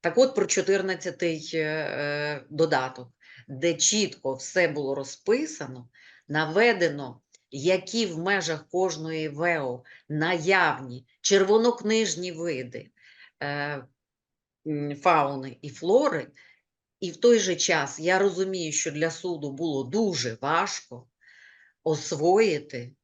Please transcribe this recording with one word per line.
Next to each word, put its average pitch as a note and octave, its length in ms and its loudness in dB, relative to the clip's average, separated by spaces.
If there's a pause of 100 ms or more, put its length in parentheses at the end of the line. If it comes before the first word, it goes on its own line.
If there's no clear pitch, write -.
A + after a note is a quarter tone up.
Так E3+ 160 0
от, C4 180 6
про G3+ 100 2
чотирнадцятий, F3+ 1080 -2
е, E3 60 0
е, D3 880 -4
додаток, C3+ 600 0 (380)
де D#3 260 -2
чітко F#3+ 600 0
все E3+ 340 0
було C#3 280 -2
розписано, C#3 920 -4 (380)
наведено, D#3 960 0 (320)
які F#3 520 0
в E3 140 -6
межах E3+ 500 -2
кожної D#3+ 600 -2
вео C#3+ 540 -2 (260)
наявні D3+ 960 0 (160)
червонокнижні G#3 1080 2
види, C#3+ 600 -8 (520)
е, C#3+ 400 -4 (840)
м, D3 280 -4
фауни C#3 680 2
і D3 80 -12
флори. F#3+ 580 2 (720)
І F3+ 120 -6
в D#3+ 60 -16
той A#3+ 220 6
же F#3 160 0
час D3+ 440 0
я F3+ 200 2
розумію, F#3+ 520 0
що D3 200 -2
для D#3 200 -2
суду D#3+ 400 -6
було C#3 320 -4
дуже C3 580 -2
важко D#3 680 -2 (760)
освоїти D#3 1080 0 (120)